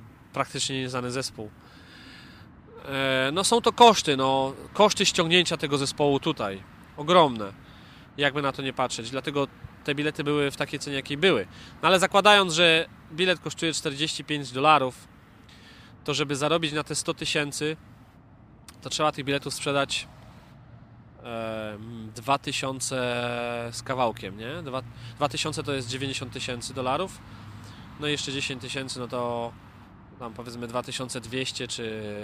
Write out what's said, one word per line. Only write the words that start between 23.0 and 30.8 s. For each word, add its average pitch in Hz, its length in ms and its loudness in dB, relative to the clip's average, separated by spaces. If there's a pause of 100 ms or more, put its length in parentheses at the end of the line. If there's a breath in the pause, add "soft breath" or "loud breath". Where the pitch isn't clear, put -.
z 117 120 -10
kawałkiem, 117 540 -2
nie? 135 260 -10
Dwa, 131 180 -6 (340 loud breath)
dwa 147 140 0
tysiące 156 340 -4
to 143 100 -4
jest 131 140 -4
dziewięćdziesiąt 131 460 -6
tysięcy 120 400 -8
dolarów, 135 460 -2 (800 loud breath)
no 147 80 -6
i 147 40 0
jeszcze 143 200 -4
dziesięć 135 300 -6
tysięcy, 131 380 -8
no 123 80 -6
to 120 440 -4 (680 loud breath)
tam, 117 140 -12
powiedzmy, 120 340 -10
dwa 120 160 -4